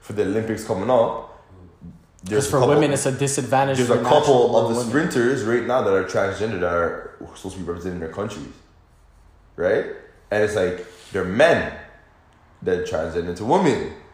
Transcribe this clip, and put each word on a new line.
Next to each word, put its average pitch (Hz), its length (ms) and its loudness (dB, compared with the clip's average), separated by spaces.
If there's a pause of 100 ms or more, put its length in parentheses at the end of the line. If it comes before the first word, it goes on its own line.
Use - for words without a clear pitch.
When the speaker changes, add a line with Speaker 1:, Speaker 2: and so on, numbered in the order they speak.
Speaker 1:
for - 120 -12
the 104 100 0
Olympics 107 420 -2
coming 104 260 -2
up, - 320 2 (1000)
there's 107 220 0
Speaker 2:
Because - 20 -4
Speaker 1:
a - 40 -2
Speaker 2:
for 143 80 2
Speaker 1:
couple, 143 160 6
Speaker 2:
women, 147 160 4
it's 135 140 -2
a 135 60 2
disadvantage 135 680 0
Speaker 1:
there's 123 120 2
Speaker 2:
for 117 100 6
Speaker 1:
a 120 40 -2
couple 143 160 6 (300)
Speaker 2:
natural 110 80 4
Speaker 1:
of 117 120 4
the 117 100 0
Speaker 2:
women. 120 100 -4
Speaker 1:
sprinters 131 560 0
right 117 200 0
now 120 180 0
that 101 100 2
are 95 100 2
transgender 98 560 -2
that 87 140 0
are 82 420 -4 (200)
supposed 90 200 -12
to 95 60 -12
be 80 60 -10
representing 85 340 -8
their 80 100 -10
countries, 101 420 -10 (1000)
right? 92 300 0 (460)
And 107 120 2
it's 104 120 -2
like 90 300 -2 (280)
they're 95 100 -2
men 123 480 2 (920)
that 90 240 -2
transgender 82 420 -6
into 90 160 -8
women 147 480 0 (200)